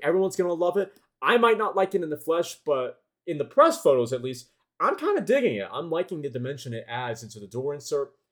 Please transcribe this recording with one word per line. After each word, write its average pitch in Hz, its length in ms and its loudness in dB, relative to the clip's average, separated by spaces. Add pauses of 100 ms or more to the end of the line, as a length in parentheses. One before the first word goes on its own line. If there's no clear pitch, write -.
everyone's 185 340 2
gonna 175 160 0
love 175 240 0
it. 196 160 0 (300)
I 226 160 4
might 226 180 6
not 208 180 -2
like 190 200 2
it 180 80 -2
in 156 80 -4
the 147 80 -6
flesh, 165 380 -2 (100)
but 131 340 -2 (260)
in 160 120 -4
the 139 80 -2
press 311 340 4
photos, 127 320 4
at 123 100 -2
least, 127 280 -10 (300)
I'm 262 160 0
kinda 359 240 0
digging 214 360 2
it. 95 160 -6
I'm 160 180 -8
liking 170 320 -4
the 139 80 -8
dimension 127 420 -8
it 113 160 -8
adds 120 340 -8
into 107 180 -16
the 101 60 -14
door 131 280 -6
insert. 139 380 -6 (200)